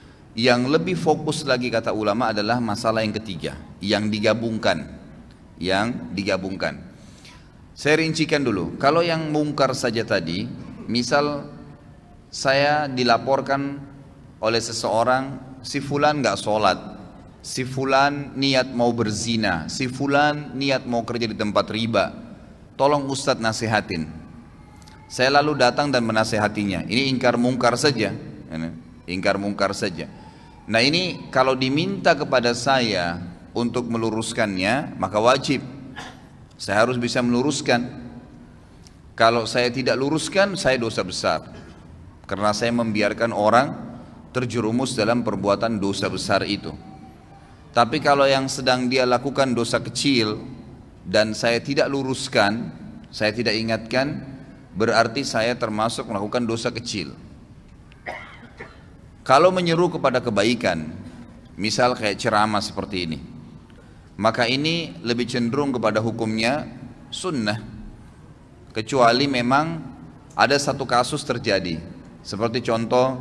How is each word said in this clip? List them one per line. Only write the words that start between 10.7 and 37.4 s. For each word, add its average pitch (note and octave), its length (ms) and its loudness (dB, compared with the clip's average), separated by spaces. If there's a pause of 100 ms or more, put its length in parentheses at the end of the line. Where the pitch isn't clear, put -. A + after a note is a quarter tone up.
misal C#3+ 640 0 (800)
saya C#3+ 560 2
dilaporkan C3+ 960 0 (560)
oleh A2 240 0
seseorang, A#2+ 720 0 (240)
"Si C#3 240 -6
fulan C#3+ 400 0
nggak G2+ 160 2
sholat, G#2 400 2 (640)
si C3 240 -6
fulan C3+ 720 2
niat C3+ 320 2
mau A#2+ 240 2
berzina, G#2+ 720 -2
si B2+ 240 -4
fulan C#3+ 640 0
niat C3 320 -2
mau A#2+ 160 -2
kerja A#2 240 -2
di G#2 80 -4
tempat G#2 320 0
riba, G#2+ 480 0 (640)
tolong C#3+ 320 4
Ustadz B2+ 320 -2
nasihatin." G#2 800 -2 (880)
Saya C#3 320 4
lalu D3 160 0
datang C3 320 4
dan A#2+ 160 2
menasehatinya. G#2 800 0
Ini C3 240 0
ingkar A#2+ 240 2
mungkar B2 400 2
saja. A#2 400 0 (880)
Ingkar F#2+ 320 -2
mungkar G2+ 400 -2
saja. E2 320 -6 (640)
Nah, A2 80 4
ini D3+ 560 0
kalau C3 160 4
diminta D#3 640 2
kepada B2+ 400 2
saya G#2+ 640 0 (320)
untuk A#2 400 -2
meluruskannya, A2+ 1040 -2
maka F#2+ 240 0
wajib. C3 480 2 (880)
Saya G#2+ 320 2
harus B2+ 80 0
bisa A#2+ 240 -2
meluruskan. B2 720 2 (1300)